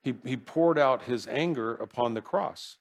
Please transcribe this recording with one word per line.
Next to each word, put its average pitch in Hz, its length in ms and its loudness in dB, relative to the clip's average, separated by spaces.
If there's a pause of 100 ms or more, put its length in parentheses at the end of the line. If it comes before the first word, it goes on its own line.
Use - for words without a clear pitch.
He, 123 140 -4 (100)
he 131 100 -2
poured 160 440 2
out 131 240 4
his 120 240 -4
anger 127 480 -2
upon 113 400 -2
the 107 60 -4
cross. - 600 -4